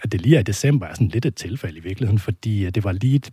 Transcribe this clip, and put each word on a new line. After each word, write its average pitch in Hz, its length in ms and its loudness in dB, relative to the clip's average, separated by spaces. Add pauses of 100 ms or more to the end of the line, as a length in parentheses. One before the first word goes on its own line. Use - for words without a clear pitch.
at 110 80 -6
det 90 100 -2
lige 127 140 6
er 117 40 6
i 104 40 2
december, 123 440 0
er - 60 -14
sådan 113 140 0
lidt 113 180 0
et - 100 -2
tilfælde 92 420 -8
i 80 40 -16
virkeligheden, 101 380 0
fordi, 104 460 -2
øh, 92 60 -2
det 101 120 0
var 95 80 -2
lige 127 240 2
et, 135 180 -2